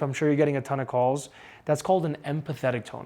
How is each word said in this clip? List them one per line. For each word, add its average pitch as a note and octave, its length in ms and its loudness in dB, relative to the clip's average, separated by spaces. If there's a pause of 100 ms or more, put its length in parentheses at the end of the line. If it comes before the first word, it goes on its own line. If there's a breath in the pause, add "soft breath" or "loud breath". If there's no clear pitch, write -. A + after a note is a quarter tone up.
I'm C#3 100 -2
sure D3+ 160 2
you're D3 80 4
getting D3 200 4
a C3+ 40 0
ton C3+ 200 -4
of B2+ 80 -4
calls. C3 400 0 (360 loud breath)
That's D3 180 0
called F#3 240 2
an D3+ 180 -2
empathetic C3+ 600 -2
tone. - 200 -12